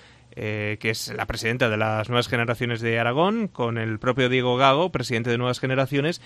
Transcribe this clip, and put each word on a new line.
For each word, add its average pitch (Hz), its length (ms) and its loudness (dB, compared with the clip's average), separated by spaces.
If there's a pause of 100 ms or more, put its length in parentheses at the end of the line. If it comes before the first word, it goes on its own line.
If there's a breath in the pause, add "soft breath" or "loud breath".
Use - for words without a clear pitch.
(340 loud breath)
eh, 107 460 -6
que 110 80 -2
es 113 260 -4
la 107 120 -4
presidenta 120 420 0
de 107 80 2
las 107 320 0
Nuevas 120 200 2
Generaciones 117 520 0
de 117 180 0
Aragón, 175 500 0
con 117 280 -2
el 110 220 -4
propio 127 320 2
Diego 123 260 2
Gago, 139 340 4
presidente 120 380 -2
de 120 80 2
Nuevas 123 240 -2
Generaciones, 139 640 0